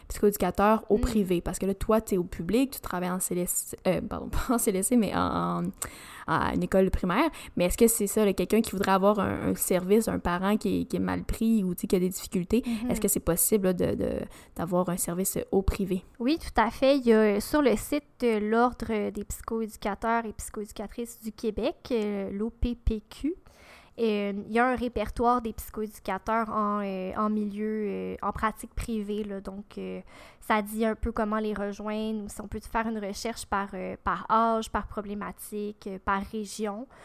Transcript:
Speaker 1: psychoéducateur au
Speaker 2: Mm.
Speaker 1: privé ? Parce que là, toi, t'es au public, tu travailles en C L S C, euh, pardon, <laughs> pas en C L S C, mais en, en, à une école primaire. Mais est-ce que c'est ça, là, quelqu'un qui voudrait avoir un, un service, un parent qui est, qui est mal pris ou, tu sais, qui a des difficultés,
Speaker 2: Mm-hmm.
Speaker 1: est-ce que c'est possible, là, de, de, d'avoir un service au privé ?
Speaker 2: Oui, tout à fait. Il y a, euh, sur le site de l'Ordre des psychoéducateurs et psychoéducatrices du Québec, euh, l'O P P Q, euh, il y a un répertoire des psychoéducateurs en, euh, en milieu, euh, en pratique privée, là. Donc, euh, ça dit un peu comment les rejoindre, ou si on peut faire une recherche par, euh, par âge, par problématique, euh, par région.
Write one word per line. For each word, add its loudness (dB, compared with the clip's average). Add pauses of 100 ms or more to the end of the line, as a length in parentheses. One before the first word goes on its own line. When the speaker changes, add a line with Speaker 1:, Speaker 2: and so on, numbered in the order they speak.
Speaker 1:
psychoéducateur 2
au 6
Speaker 2:
Mm. 0
Speaker 1:
privé ? 2
Parce -6
que -2
là, 0
toi, 2
t'es -2
au 0
public, 0
tu -12
travailles -4
en -2
C -4
L 0
S -2 (200)
C, -10 (100)
euh, 4
pardon, -8
<laughs> 0
pas 4
en 2
C 2
L 0
S 0
C, 4
mais 4
en, 0
en, -2 (580)
à 2
une 0
école 4
primaire. 2 (260)
Mais 2
est-ce 0
que 10
c'est 2
ça, 2
là, 4
quelqu'un 2
qui -4
voudrait 0
avoir 6
un, 0
un 0
service, 4
un 0
parent 2
qui 0
est, -4
qui -2
est 0
mal -2
pris 2
ou, 0
tu -6
sais, -2
qui 4
a 4
des 2
difficultés, 0
Speaker 2:
Mm-hmm. -4
Speaker 1:
est-ce 0
que 2
c'est 0
possible, 2
là, 4
de, 0
de, -2 (460)
d'avoir 0
un -2
service -4 (120)
au 4
privé ? 0 (160)
Speaker 2:
Oui, 0
tout 0
à 2
fait. 4
Il 2
y 8
a, 8
euh, 4
sur 2
le 6
site -2 (160)
de 2
l'Ordre 0
des -8
psychoéducateurs -4
et -8
psychoéducatrices -10
du -8
Québec, -4 (140)
euh, -2
l'O -4
P -2
P -2
Q, -4 (640)
euh, 0 (140)
il -8
y 4
a 4
un 2
répertoire 0
des -6
psychoéducateurs -4
en, -2
euh, -6
en 0
milieu, -2
euh, -4
en -2
pratique -6
privée, -4
là. -8
Donc, -12
euh, -8 (380)
ça 2
dit 0
un 2
peu -2
comment 0
les -2
rejoindre, -4
ou -10
si -12
on -10
peut -8
faire -4
une -4
recherche -8
par, -2
euh, -8
par -2
âge, 2
par -2
problématique, -8
euh, -8
par 2
région. -6 (180)